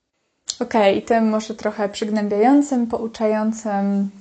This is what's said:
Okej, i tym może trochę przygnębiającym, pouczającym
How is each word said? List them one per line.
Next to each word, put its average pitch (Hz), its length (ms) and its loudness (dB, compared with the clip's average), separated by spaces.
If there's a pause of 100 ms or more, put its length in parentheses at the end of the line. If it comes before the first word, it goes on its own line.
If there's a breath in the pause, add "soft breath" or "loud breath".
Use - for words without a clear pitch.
(600)
Okej, 214 380 2
i 214 40 -4
tym 226 260 2
może 214 260 -2
trochę 214 340 -4
przygnębiającym, 220 1000 2
pouczającym 214 1200 -2 (100)